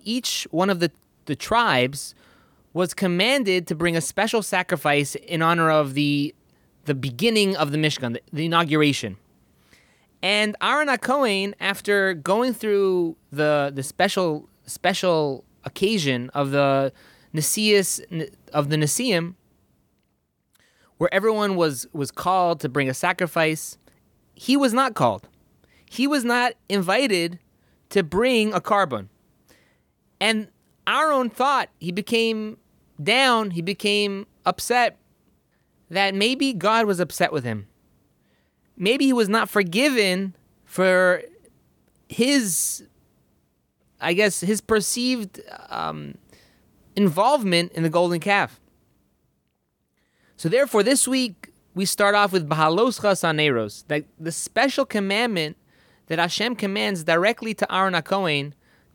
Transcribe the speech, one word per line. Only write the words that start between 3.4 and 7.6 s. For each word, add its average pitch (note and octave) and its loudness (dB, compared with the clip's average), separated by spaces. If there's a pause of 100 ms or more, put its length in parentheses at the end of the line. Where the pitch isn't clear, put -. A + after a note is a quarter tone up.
to - -4
bring E3 0
a D#3+ 2
special G#3 -2
sacrifice D3 0
in E3 -4
honor E3 4
of C#3+ 2
the, C#3+ 0 (500)
the D3 0
beginning F#3 0
of D3 -2